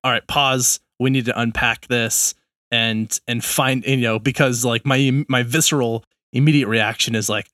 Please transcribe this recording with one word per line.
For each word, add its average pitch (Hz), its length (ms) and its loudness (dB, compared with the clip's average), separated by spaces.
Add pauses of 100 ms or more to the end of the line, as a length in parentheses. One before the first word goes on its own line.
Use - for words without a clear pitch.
"All 131 80 -2
right, 117 160 -2
pause, 131 540 0 (180)
we 131 120 2
need 131 160 0
to 120 120 -2
unpack 117 500 -2
this," 117 460 0 (360)
and, 113 480 -2 (100)
and 120 160 -4
find, 131 400 0
you 135 140 0
know, 113 200 0
because, 123 460 0
like, 117 220 -2
my, 135 420 2
my 123 140 0
visceral 123 600 0 (300)
immediate 143 360 2
reaction 113 460 -2
is 107 140 -2
like, 104 260 -4